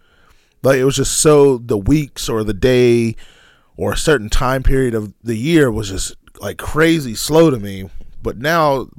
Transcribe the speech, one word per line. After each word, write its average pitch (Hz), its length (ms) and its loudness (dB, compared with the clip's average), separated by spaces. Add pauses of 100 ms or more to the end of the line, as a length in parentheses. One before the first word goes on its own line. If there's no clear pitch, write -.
(640)
Like, 135 160 2
it 127 60 0
was 139 120 0
just 131 220 -2
so, 143 380 6
the 117 220 -4
weeks 139 500 -2
or 110 160 -2
the 107 80 -4
day 120 640 2 (600)
or 101 160 -4
a 107 40 -4
certain 120 340 0
time 131 320 0
period 127 320 2
of 107 180 -4 (120)
the 117 100 -4
year 135 340 2
was 104 200 -4
just, 92 260 -8 (260)
like, 101 180 -10
crazy 151 580 -2
slow 160 340 2
to 127 80 -2
me. 98 320 -10 (320)
But - 160 -8
now, 147 480 -2 (120)